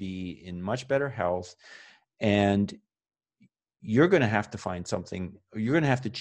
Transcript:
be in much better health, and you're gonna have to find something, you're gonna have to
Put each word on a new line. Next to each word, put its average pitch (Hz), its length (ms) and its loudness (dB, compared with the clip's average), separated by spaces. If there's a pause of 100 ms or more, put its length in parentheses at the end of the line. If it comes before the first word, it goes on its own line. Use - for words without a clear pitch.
(100)
be 92 80 -8 (300)
in 87 80 -10 (140)
much 131 120 -4 (100)
better 139 180 0 (120)
health, 90 280 -2 (720)
and 101 460 4 (1160)
you're 147 320 4
gonna 117 240 4
have - 160 -4
to 98 40 -8 (100)
find 90 260 -6
something, 92 280 -6 (320)
you're 113 240 0
gonna 139 180 4
have 131 120 -4
to 104 120 -10